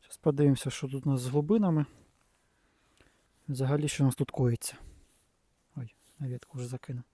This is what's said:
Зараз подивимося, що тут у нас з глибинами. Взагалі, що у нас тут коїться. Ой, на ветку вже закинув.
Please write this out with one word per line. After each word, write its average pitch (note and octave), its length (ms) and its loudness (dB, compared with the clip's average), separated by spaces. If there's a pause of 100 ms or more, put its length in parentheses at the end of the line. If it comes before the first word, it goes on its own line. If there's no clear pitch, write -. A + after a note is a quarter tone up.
Зараз - 160 -20
подивимося, C#3+ 520 4
що - 180 -8
тут C3+ 200 -6
у - 20 2
нас C3 120 2
з B2+ 60 -4
глибинами. D#3 580 2 (1600)
Взагалі, C#3+ 400 0
що C#3+ 160 0
у - 20 6
нас B2+ 100 4
тут - 160 -2
коїться. - 460 0 (960)
Ой, A#2+ 200 -12 (240)
на C#3 80 -6
ветку B2 300 -10
вже B2 100 -6
закинув. B2 360 -10 (100)